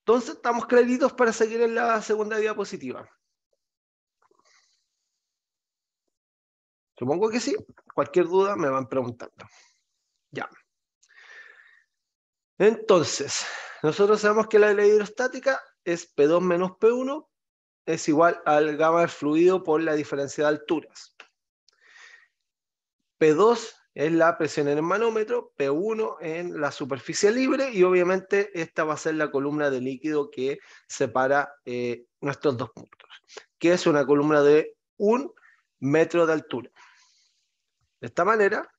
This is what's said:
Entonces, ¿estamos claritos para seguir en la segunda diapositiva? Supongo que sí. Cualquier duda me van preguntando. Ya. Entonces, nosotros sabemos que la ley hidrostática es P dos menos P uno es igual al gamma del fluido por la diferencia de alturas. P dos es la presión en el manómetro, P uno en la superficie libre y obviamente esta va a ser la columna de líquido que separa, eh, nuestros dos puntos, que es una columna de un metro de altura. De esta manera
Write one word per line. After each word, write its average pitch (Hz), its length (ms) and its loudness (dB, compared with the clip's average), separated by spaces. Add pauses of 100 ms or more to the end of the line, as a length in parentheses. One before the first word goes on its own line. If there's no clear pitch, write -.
Entonces, 247 360 0
¿estamos 240 300 -4
claritos 247 460 2
para 233 200 0
seguir 226 280 -2
en 233 140 0
la 233 280 0
segunda 214 360 -4
diapositiva? 196 720 -8 (4000)
Supongo 165 320 -2
que 226 100 -4
sí. - 160 -4 (400)
Cualquier 185 320 0
duda 190 300 0
me 165 120 -2
van 131 200 -4
preguntando. - 580 -8 (840)
Ya. 135 180 -10 (2000)
Entonces, 185 880 0 (360)
nosotros 202 380 2
sabemos 214 280 2
que 220 100 4
la 208 160 6
ley 208 160 4
hidrostática 247 720 -2 (220)
es 170 220 -4
P 143 200 2
dos 175 160 4
menos 180 360 0
P 226 120 6
uno 262 400 -6 (560)
es 160 220 -4
igual 165 360 4
al 151 320 2
gamma 160 240 2
del 170 80 2
fluido 170 540 2
por 156 180 0
la 160 140 -2
diferencia 143 500 -4
de 147 40 2
alturas. - 680 -6 (2000)
P 156 160 4
dos 220 440 2 (180)
es 147 180 -2
la 165 240 4
presión 147 320 -2
en 147 100 0
el 156 60 -2
manómetro, 214 720 -4
P 139 140 -2
uno 214 500 -4
en 170 400 -8
la 143 100 -2
superficie 147 640 -2
libre 262 380 -2
y 196 140 2
obviamente 185 680 0 (100)
esta 165 240 -4
va 156 100 -4
a 143 40 -10
ser 160 160 -4
la 151 160 -2
columna 147 400 -2
de 127 100 -2
líquido 143 500 -4
que 131 280 -6 (280)
separa, 135 680 0 (120)
eh, 123 400 -6 (160)
nuestros 139 360 -2
dos 120 140 -8
puntos, - 380 -20 (500)
que 170 140 2
es 180 140 0
una 147 200 2
columna 147 360 4
de 151 340 4 (220)
un 220 340 0 (480)
metro 160 460 2
de 160 80 0
altura. 131 360 -8 (1300)
De 127 80 -14
esta 165 160 -2
manera 214 540 0